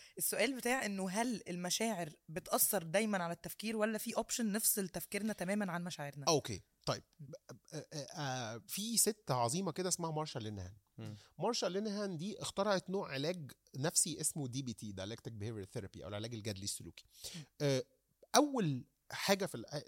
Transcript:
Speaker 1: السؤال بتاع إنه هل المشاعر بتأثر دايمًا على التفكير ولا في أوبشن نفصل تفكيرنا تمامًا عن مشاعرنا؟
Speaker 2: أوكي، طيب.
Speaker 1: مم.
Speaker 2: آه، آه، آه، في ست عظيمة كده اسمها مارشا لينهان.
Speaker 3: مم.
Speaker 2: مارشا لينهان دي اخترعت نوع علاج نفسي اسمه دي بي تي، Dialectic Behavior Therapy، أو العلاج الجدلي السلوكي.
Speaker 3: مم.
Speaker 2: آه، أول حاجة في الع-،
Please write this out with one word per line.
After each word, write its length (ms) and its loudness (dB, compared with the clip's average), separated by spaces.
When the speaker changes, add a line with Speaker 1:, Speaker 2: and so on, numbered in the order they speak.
Speaker 1:
السؤال 380 0
بتاع 300 0
إنه 240 -2
هل 380 0
المشاعر 640 0
بتأثر 540 2
دايمًا 400 2
على 100 0
التفكير 440 -4
ولا 220 4
في 180 -6
أوبشن 360 2
نفصل 360 2
تفكيرنا 440 -4
تمامًا 400 -2
عن 120 -4
مشاعرنا؟ 440 -8
Speaker 2:
أوكي، 340 4
طيب. 160 0
Speaker 1:
مم. 60 -14
Speaker 2:
آه، 420 -12
آه، 40 -6
آه، 680 -4
في 300 -4
ست 340 4
عظيمة 420 2
كده 160 -2
اسمها 220 0
مارشا 280 -2
لينهان. 360 -6
Speaker 3:
مم. 180 -8
Speaker 2:
مارشا 280 2
لينهان 500 0
دي 260 -4
اخترعت 480 2
نوع 220 -2
علاج 400 -2
نفسي 440 4
اسمه 280 0
دي 140 -2
بي 100 -4
تي، 200 -8
Dialectic 400 -6
Behavior 480 -6
Therapy، 220 -10
أو 60 -8
العلاج 260 -6
الجدلي 300 -4
السلوكي. 400 -8
Speaker 3:
مم. 80 -10
Speaker 2:
آه، 240 4
أول 480 4
حاجة 360 2
في 80 -6
الع-، 340 -8